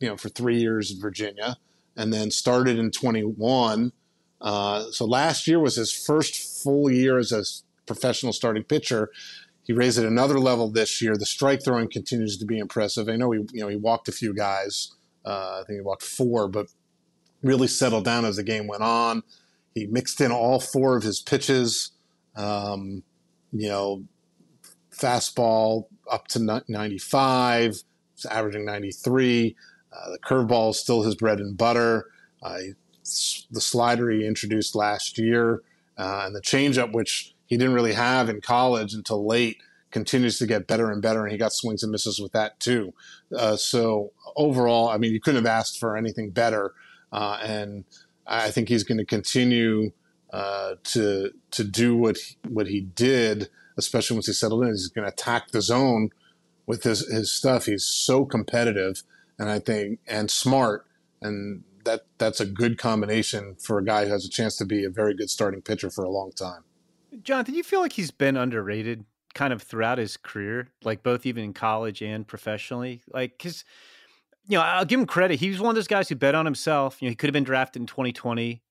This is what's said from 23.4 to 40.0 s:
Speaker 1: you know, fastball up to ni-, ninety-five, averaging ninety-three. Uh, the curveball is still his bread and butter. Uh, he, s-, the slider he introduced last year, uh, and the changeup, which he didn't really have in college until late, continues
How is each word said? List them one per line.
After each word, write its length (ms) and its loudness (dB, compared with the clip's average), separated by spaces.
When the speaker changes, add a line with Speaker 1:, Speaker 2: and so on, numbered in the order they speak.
Speaker 1:
you 160 -4
know, 360 -2
fastball 960 2
up 180 -4
to 120 -2
ni-, 260 0
ninety-five, 1120 2
averaging 360 -4
ninety-three. 920 0
Uh, 180 -14
the 80 -10
curveball 520 2
is 100 -2
still 220 2
his 120 2
bread 240 2
and 180 -8
butter. 500 2
Uh, 160 -8
he, 140 -12
s-, 500 -4
the 80 -4
slider 500 2
he 160 0
introduced 480 -2
last 420 -2
year, 460 2
uh, 280 -4
and 100 -8
the 60 -8
changeup, 520 2
which 440 -4
he 100 0
didn't 180 4
really 200 4
have 340 2
in 120 -4
college 540 2
until 300 -4
late, 340 2
continues 460 0